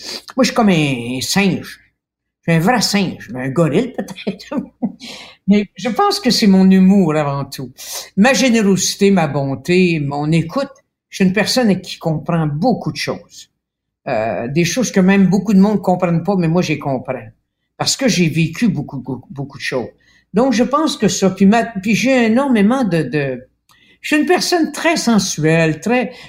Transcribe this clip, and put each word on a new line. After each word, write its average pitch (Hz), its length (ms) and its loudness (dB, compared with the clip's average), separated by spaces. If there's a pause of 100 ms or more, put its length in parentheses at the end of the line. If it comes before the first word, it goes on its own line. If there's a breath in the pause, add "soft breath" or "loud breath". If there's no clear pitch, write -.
(360 loud breath)
Moi, 262 60 2
je - 20 4
suis - 100 -2
comme 220 160 2
un 131 500 0
singe. 185 580 -2 (640)
Je 170 100 0
suis 165 60 4
un - 20 0
vrai 220 200 2
singe, 185 520 -2
mais 127 100 -10
un 135 80 -6
gorille 165 420 0
peut-être. - 640 -10 (460)
<laughs> - 460 -20
Mais 202 200 4 (100)
je 220 120 -6
pense 403 320 0
que 247 100 0
c'est - 160 2
mon 190 240 6
humour 190 460 4
avant 143 280 -2
tout. 135 280 -12 (440 loud breath)
Ma 233 160 4
générosité, 202 800 2
ma 175 160 2
bonté, 147 760 0
mon 147 320 -4
écoute. 165 380 -2 (380)
Je - 80 -18
suis 202 80 2
une 185 80 2
personne 208 480 0
qui - 180 -14
comprend 160 480 -4
beaucoup 160 460 -2
de - 40 -10
choses. - 540 -10 (580)
Euh, 113 400 -4
des 156 160 0
choses 202 280 -2
que 196 80 2
même 190 260 4
beaucoup 190 260 0
de 190 60 6
monde 202 240 4
comprennent 175 400 0
pas, 202 140 -2
mais 170 120 0
moi, 175 140 2
je 160 60 -4
les 156 100 -2
comprends. 123 500 -6 (480)
Parce - 200 -4
que 262 120 0
j'ai 170 200 2
vécu 160 400 -2
beaucoup, 143 300 -4
beaucoup, 123 340 -12
beaucoup 139 260 -12
de - 40 -16
choses. 117 260 -6 (440 soft breath)
Donc, 247 200 2
je 220 100 2
pense 277 340 0
que 202 120 0
ça... 190 220 0
Puis 190 160 2
ma... 226 180 4
puis 220 300 -4
j'ai 247 320 2
énormément 240 580 2
de, 170 180 0
de... 131 460 -6 (520 soft breath)
Je - 140 -4
suis 302 80 2
une - 60 -2
personne 359 440 2
très 320 240 0
sensuelle, 160 840 0
très, 240 320 -2 (160 loud breath)